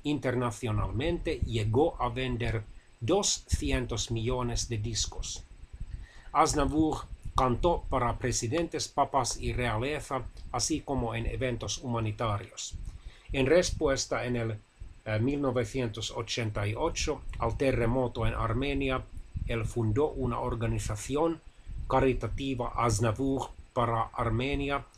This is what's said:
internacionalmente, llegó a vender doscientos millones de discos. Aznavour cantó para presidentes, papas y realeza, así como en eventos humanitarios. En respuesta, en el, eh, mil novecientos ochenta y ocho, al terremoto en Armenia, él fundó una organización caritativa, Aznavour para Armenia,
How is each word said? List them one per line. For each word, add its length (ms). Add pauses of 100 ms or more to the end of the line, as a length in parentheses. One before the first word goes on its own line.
internacionalmente, 1400
llegó 600
a 80
vender 540 (360)
doscientos 1120
millones 580
de 120
discos. 640 (840)
Aznavour 720 (300)
cantó 520
para 300
presidentes, 720
papas 520
y 140
realeza, 720 (280)
así 300
como 320
en 140
eventos 520
humanitarios. 960 (560)
En 140
respuesta, 800
en 120
el, 220 (460)
eh, 140
mil 220
novecientos 720
ochenta 540
y 100
ocho, 480 (160)
al 180
terremoto 680
en 100
Armenia, 680 (440)
él 180
fundó 460
una 280
organización 1000 (480)
caritativa, 880
Aznavour 720 (240)
para 300 (100)
Armenia, 720 (120)